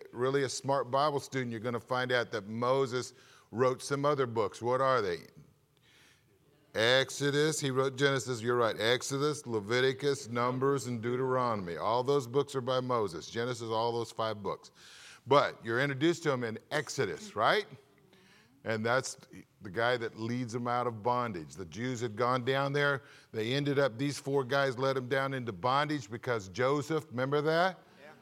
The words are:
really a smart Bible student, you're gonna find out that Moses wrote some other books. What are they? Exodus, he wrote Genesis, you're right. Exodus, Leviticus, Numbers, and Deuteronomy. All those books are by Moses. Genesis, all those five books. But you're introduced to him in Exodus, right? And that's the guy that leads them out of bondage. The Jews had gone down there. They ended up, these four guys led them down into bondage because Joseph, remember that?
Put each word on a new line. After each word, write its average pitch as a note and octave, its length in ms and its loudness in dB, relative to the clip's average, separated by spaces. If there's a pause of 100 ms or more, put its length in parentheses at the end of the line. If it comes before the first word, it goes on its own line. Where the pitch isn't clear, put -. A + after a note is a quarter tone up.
(120)
really C3+ 300 0
a B2+ 60 0
smart C3 420 -2
Bible C#3+ 300 2
student, B2+ 320 -4
you're A2 80 -6
gonna A#2+ 200 -2
find B2+ 300 -2
out A#2+ 220 2
that G#2 160 -4
Moses B2 640 0 (400)
wrote B2+ 300 2
some C#3 220 -2
other C#3 220 2
books. A2+ 340 -2
What B2 200 2
are C3 200 4
they? F2 180 0 (1600)
Exodus, C#3 840 4
he C#3+ 120 -2
wrote C3 260 0
Genesis, B2+ 460 0
you're B2 140 2
right. A2+ 220 4
Exodus, C3+ 680 0
Leviticus, B2+ 800 0
Numbers, B2+ 600 0
and A#2+ 120 -4
Deuteronomy. A#2+ 760 0
All A2 240 2
those C3+ 240 2
books C3+ 280 0
are C3+ 60 -2
by B2+ 200 0
Moses. G#2+ 500 -2
Genesis, A#2 400 -4
all A2+ 220 0
those A#2 200 -4
five A2 300 -4
books. F2 300 -6 (540)
But A#2+ 380 4
you're A#2 160 0
introduced C#3+ 440 0
to D3 80 2
him B2 120 -2
in A2+ 140 -6 (120)
Exodus, G#2 640 -4
right? D#4+ 300 2 (1000)
And A2 180 0
that's B2+ 320 0 (460)
the G2+ 80 -12
guy A#2 260 2
that A2+ 240 -6
leads A#2 320 -4
them A#2+ 160 -4
out B2 180 0
of A2 160 -4
bondage. A2+ 520 -2
The F#2+ 120 -10
Jews A#2 360 -6
had A2 120 -4
gone B2 300 0
down C#3 300 0
there. C#3+ 300 2 (280)
They A2+ 220 -2
ended C#3+ 240 0
up, B2+ 180 2
these C#3 220 -2
four C#3 260 0
guys C3+ 320 0
led C3+ 200 2
them B2+ 120 -2
down C3+ 240 0
into A#2+ 200 -4
bondage C3 580 0
because A2+ 380 -4
Joseph, C#3 640 0
remember C3+ 300 0
that? E3+ 380 2 (440)